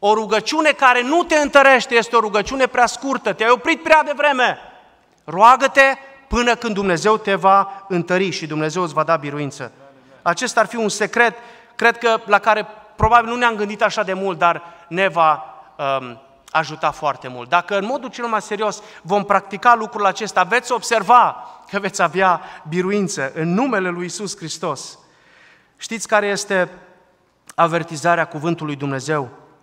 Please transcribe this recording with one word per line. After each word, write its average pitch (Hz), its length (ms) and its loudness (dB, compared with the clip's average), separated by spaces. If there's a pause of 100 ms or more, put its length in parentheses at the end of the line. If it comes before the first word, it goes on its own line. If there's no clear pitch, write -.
O 202 100 4
rugăciune 220 580 0
care 247 300 4
nu 302 220 0
te 339 120 -2
întărește 269 600 4
este 233 200 0
o 226 40 6
rugăciune 214 460 -2
prea 247 200 2
scurtă, 254 480 -4
te-ai 220 160 0
oprit 302 340 0
prea 311 200 6
devreme. 262 540 0 (680)
Roagă-te 262 760 4 (300)
până 240 280 2
când 226 180 -6
Dumnezeu 196 440 2
te 208 180 -2
va 196 520 2
întări 180 420 0
și 165 180 -8
Dumnezeu 156 360 -2
îți 160 100 -6
va 151 100 0
da 165 120 2
biruință. 143 560 -8 (500)
Acesta 175 380 -2
ar 220 60 4
fi - 100 -12
un 226 140 -2
secret, 226 460 0 (400)
cred 226 220 0
că 226 280 0
la 202 140 2
care 214 280 0 (280)
probabil 226 340 2
nu 233 60 -4
ne-am 247 200 0
gândit 208 260 -6
așa 214 220 0
de 190 100 -4
mult, 190 240 -4
dar 165 260 0 (240)
ne 185 200 -2
va, 160 360 2 (560)
um, 120 220 -16 (300)
ajuta 156 400 -2
foarte 139 360 -6
mult. 123 220 -12
Dacă 175 280 0
în 196 80 -4
modul 254 240 -8
cel 240 160 -10
mai 220 160 -2
serios 208 400 -6 (200)
vom 196 220 -2
practica 202 520 2
lucrul 214 300 -4
acesta, 190 380 0
veți 226 280 -2
observa 220 760 2 (220)
că 196 100 -4
veți 196 220 -4
avea 175 400 2 (260)
biruință 180 680 -2
în 165 200 -2
numele 208 360 0
lui 175 140 -6
Iisus 180 340 -10
Hristos. - 640 -10 (800)
Știți - 300 -10
care 202 200 2
este 196 420 -2 (840)
avertizarea 165 720 0
cuvântului 156 500 -6
Dumnezeu? 135 540 -4 (340)